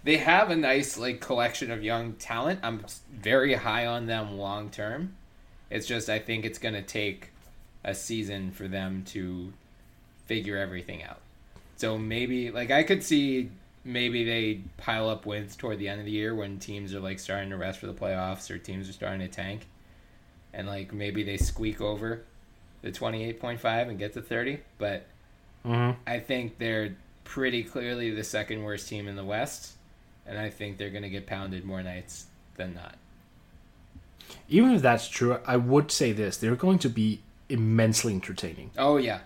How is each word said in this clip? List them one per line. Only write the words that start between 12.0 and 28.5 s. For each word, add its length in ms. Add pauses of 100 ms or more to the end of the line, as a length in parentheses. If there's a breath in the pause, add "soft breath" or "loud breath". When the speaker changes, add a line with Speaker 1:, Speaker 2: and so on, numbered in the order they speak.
Speaker 1:
like, 200
I 120
could 200
see 480 (340)
maybe 400
they 360 (160)
pile 320
up 180
wins 300
toward 220
the 100
end 120
of 60
the 60
year 220
when 240
teams 360
are, 60
like, 180
starting 320
to 60
rest 240
for 60
the 80
playoffs 560
or 80
teams 300
are 40
starting 280
to 80
tank. 380 (840 soft breath)
And, 160
like, 240
maybe 300
they 160
squeak 420
over 420 (600)
the 80
twenty-eight 500
point 200
five 300
and 80
get 160
to 80
thirty. 380 (180)
But 280 (600)
Speaker 2:
Mm-hmm. 400
Speaker 1:
I 140
think 360
they're 400 (280)
pretty 380
clearly 520
the 100
second 400